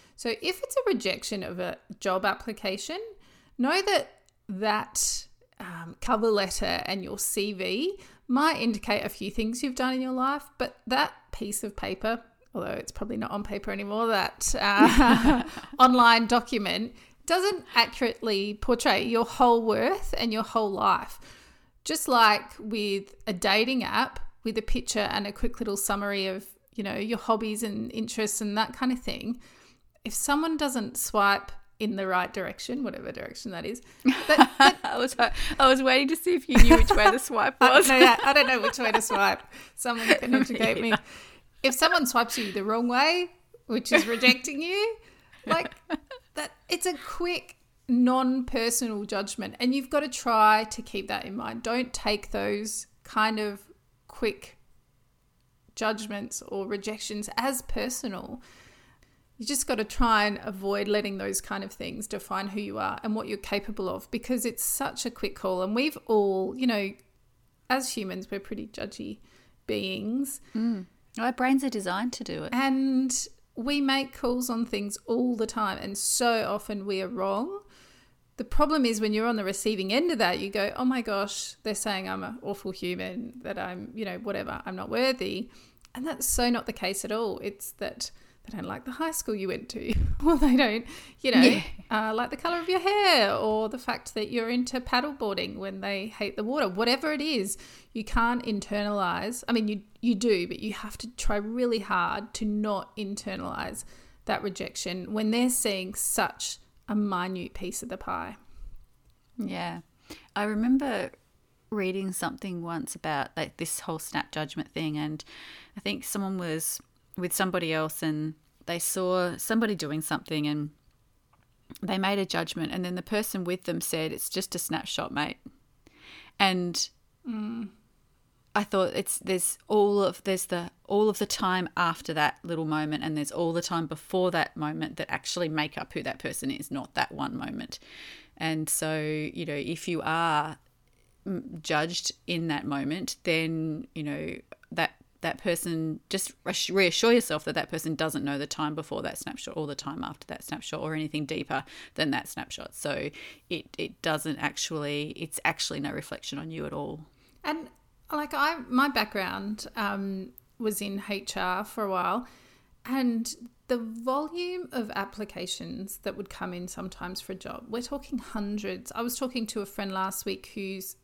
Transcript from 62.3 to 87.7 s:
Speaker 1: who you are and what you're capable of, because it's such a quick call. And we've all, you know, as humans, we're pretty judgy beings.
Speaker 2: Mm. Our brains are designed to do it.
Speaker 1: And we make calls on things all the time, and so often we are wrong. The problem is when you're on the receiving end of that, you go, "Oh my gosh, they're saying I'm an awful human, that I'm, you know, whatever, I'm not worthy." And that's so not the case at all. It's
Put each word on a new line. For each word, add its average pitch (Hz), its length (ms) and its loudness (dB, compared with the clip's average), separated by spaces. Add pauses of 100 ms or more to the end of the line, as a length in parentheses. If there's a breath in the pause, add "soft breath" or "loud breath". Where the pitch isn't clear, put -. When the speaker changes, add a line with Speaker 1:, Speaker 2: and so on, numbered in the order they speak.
Speaker 1:
who 202 120 -6
you 202 180 -6
are 190 240 -2
and 214 120 -2
what 220 140 -4
you're 202 100 -4
capable 202 500 -4
of, 185 220 -8
because 247 340 -2
it's - 200 -4
such - 400 -4
a 240 60 -4
quick 202 240 -6
call. 185 280 -2
And 202 120 -2
we've 277 320 0
all, 196 500 2
you 262 100 0
know, 208 260 0 (760)
as 262 280 0
humans, 185 340 -6
we're 196 100 -4
pretty 214 280 -10
judgy 208 500 -10 (480 soft breath)
beings. 214 720 -2 (140)
Speaker 2:
Mm. 220 320 -2 (320)
Our 240 140 0
brains 262 320 2
are 269 60 0
designed 202 440 -2
to 233 100 -10
do 156 200 -6
it. - 100 -6
Speaker 1:
And 262 580 2 (440)
we 285 240 0
make 269 380 2
calls 247 320 0
on 233 160 0
things 202 300 -4 (100)
all 247 300 2
the 220 100 0
time, 214 320 -2
and 196 200 -8
so 233 500 2
often 208 380 -4
we 190 160 0
are 185 60 -4
wrong. 220 520 -2 (760 soft breath)
The 233 80 -6
problem 294 400 4
is 226 160 2
when 214 120 2
you're 220 160 2
on 233 80 2
the 208 80 -2
receiving 190 480 -2
end 320 180 2
of 285 80 0
that, 185 220 2
you 196 100 -4
go, 202 240 0
"Oh 254 100 -2
my 254 180 2
gosh, 202 600 -4
they're 214 140 -4
saying 190 320 -4
I'm 190 160 -6
an 226 180 -10
awful 202 300 -6
human, 185 680 -6
that - 140 -8
I'm, 185 380 -8
you 220 100 -8
know, 180 140 -8
whatever, 202 480 -6
I'm 190 80 -8
not 185 160 -10
worthy." 247 600 -2 (440 loud breath)
And 254 100 -8
that's 320 220 -4
so 240 240 2
not 240 160 0
the 214 60 -4
case 196 320 -6
at 233 80 -6
all. 220 260 -2
It's - 340 -10